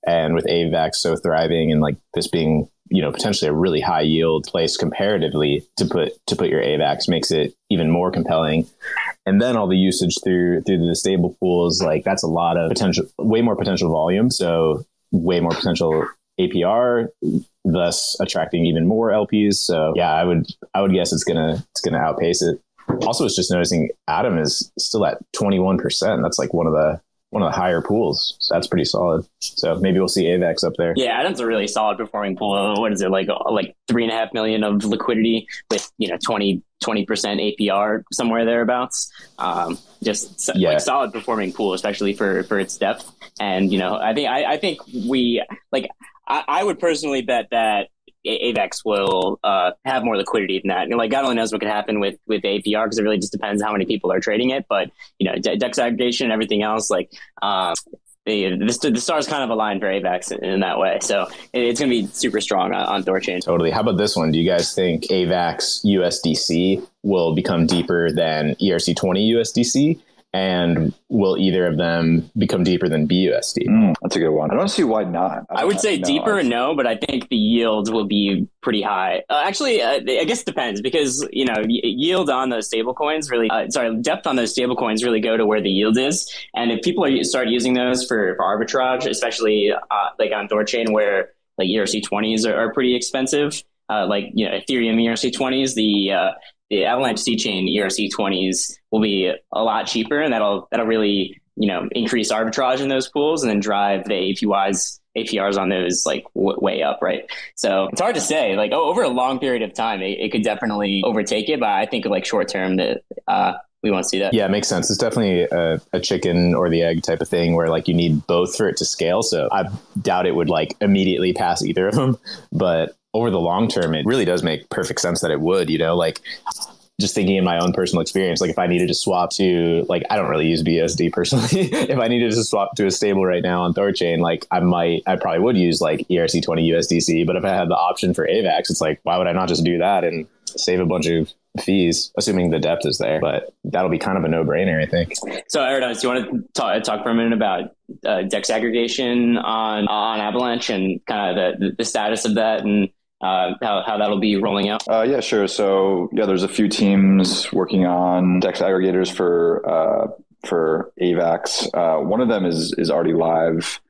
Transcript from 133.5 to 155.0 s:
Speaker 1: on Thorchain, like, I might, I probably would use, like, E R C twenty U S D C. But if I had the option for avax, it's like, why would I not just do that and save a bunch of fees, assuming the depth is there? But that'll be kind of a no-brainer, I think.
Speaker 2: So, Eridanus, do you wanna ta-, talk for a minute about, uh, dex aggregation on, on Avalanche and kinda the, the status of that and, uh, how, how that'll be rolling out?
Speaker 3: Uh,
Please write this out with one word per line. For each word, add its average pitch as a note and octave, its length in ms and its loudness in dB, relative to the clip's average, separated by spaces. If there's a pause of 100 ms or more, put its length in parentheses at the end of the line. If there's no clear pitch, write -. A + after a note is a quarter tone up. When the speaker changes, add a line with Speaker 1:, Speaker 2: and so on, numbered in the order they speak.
Speaker 1:
on F2 120 0
Thorchain, F2+ 460 0
like, E2+ 300 0
I E2+ 100 2
might, E2+ 460 2
I F#2 100 0
probably E2+ 240 0
would A2+ 180 4
use, E2+ 220 4
like, E2 300 -2
E F2 80 2
R E2+ 100 2
C E2+ 120 0
twenty E2 260 0
U E2 120 4
S D#2 80 0
D E2+ 140 2
C. E2 240 2
But E2 120 0
if E2+ 80 -2
I G2 60 2
had F2+ 180 0
the E2+ 60 2
option F2 400 0
for - 120 -2
avax, F2 440 0
it's - 100 -2
like, - 220 -2
why F2 160 0
would F#2 80 2
I F2 60 0
not F2+ 160 0
just E2 160 0
do F2 140 2
that F2+ 260 2
and E2 220 -4 (200)
save - 340 -2
a F2+ 60 2
bunch E2 200 0
of E2 240 0 (300)
fees, F2+ 560 0
assuming F2+ 340 0
the D#2+ 100 0
depth - 260 -2
is C#2+ 100 -2
there? D2+ 240 0
But - 320 -2 (120)
that'll E2+ 260 0
be E2+ 80 0
kind F#2+ 180 -2
of E2 80 0
a D#2+ 40 0
no-brainer, D#2+ 540 2
I - 40 -2
think. E2+ 300 -2 (320)
Speaker 2:
So, D3+ 120 -2
Eridanus, C3 400 -2
do B2+ 80 0
you B2 60 0
wanna A#2+ 280 -4 (120)
ta-, A2 240 0
talk G#2+ 240 -2
for A#2+ 80 -2
a A2+ 40 2
minute A#2 200 2
about, F#2+ 400 -2 (320)
uh, G2 160 0
dex G2 260 -4
aggregation A#2+ 920 0
on, G#2+ 500 -2
on G#2+ 320 0
Avalanche A#2+ 500 -2
and F#2+ 360 -2
kinda G2 520 -2
the, F#2+ 180 -2
the A2+ 80 -2
status A2 400 -2
of G#2+ 120 0
that A2 280 0
and, G#2 240 2 (340)
uh, F#2 300 0 (100)
how, G2+ 240 0
how G#2+ 120 -2
that'll G#2 200 0
be G#2 180 2
rolling G2+ 320 0
out? G#2+ 200 -2
Speaker 3:
Uh, A2 140 2